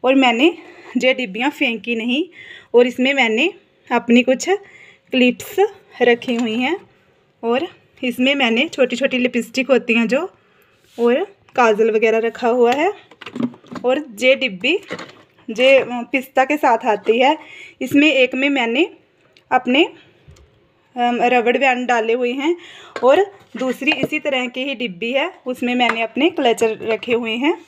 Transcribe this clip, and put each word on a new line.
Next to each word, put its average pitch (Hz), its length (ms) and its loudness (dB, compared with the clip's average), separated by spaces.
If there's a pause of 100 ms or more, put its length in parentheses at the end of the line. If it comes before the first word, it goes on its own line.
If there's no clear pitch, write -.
और 262 100 2
मैंने 262 380 4 (440)
जे 254 180 2
डिब्बियाँ 240 360 -4
फेंकी 233 460 -4
नहीं। 247 280 -2 (500)
और 247 120 6
इसमें 254 280 -2
मैंने 262 380 0 (380)
अपनी 240 320 4
कुछ 254 260 0
क्लिप्स - 1080 -4 (460)
रखी 240 320 0
हुई 233 220 -4
हैं 262 200 -2 (680)
और 247 240 -2 (360)
इसमें 254 320 0
मैंने 254 340 0
छोटी-छोटी 254 500 -2
लिपस्टिक 247 500 -2
होती 240 260 2
हैं 226 140 2
जो, 294 240 -2 (680)
और 240 260 2 (300)
काजल 226 360 4
वगैरह 220 280 2
रखा 226 300 -2
हुआ 240 240 2
है। 320 200 0 (920)
और 269 260 0
जे 247 240 2
डिब्बी 247 440 -2 (720)
जे 254 380 4
पिस्ता 254 560 -2
के 294 120 -2
साथ 254 300 2
आती 220 320 0
है, 262 200 4 (420)
इसमें 285 320 2
एक 254 220 2
में 269 140 -2
मैंने 269 400 0 (600)
अपने, 254 340 2 (1120)
अम, 240 260 -2
रबड़ 240 360 2
बैंड 254 300 0
डाले 226 240 0
हुए 247 200 -2
हैं 294 240 -2 (480)
और 302 200 6 (320)
दूसरी 254 360 -4
इसी 269 260 -4
तरह 262 280 -4
की 254 180 -8
ही 277 100 -6
डिब्बी 220 380 -8
है, 302 200 -2 (140)
उसमें 247 280 -6
मैंने 226 280 -2
अपने 240 280 -2
क्लचर 226 520 0
रखे 220 300 -4
हुए 226 240 -4
हैं। 285 180 0 (140)